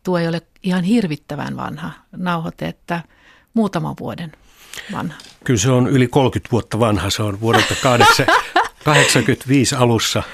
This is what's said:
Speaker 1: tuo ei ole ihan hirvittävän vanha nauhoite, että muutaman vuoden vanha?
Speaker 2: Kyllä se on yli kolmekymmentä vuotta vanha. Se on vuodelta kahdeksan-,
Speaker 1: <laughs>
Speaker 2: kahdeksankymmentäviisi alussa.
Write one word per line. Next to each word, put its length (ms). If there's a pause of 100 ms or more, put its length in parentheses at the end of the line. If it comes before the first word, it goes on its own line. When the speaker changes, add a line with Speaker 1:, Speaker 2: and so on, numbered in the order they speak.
Speaker 1:
tuo 160
ei 100
ole 140 (200)
ihan 220
hirvittävän 720
vanha 340 (260)
nauhoite, 520
että 340 (520)
muutaman 460
vuoden 320 (600)
vanha? 220 (300)
Speaker 2:
Kyllä 160
se 100
on 180
yli 200
kolmekymmentä 440
vuotta 260
vanha. 320
Se 120
on 180
vuodelta 420
kahdeksan-, 440 (340)
Speaker 1:
<laughs> 240
Speaker 2:
kahdeksankymmentäviisi 880
alussa. 480 (120)